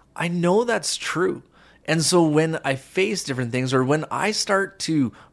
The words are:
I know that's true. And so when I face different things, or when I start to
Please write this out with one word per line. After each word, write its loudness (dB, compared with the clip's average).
I -4
know 2
that's -2
true. -2
And 0
so 4
when 2
I -2
face -2
different -4
things, -2
or 4
when 0
I -2
start -2
to 0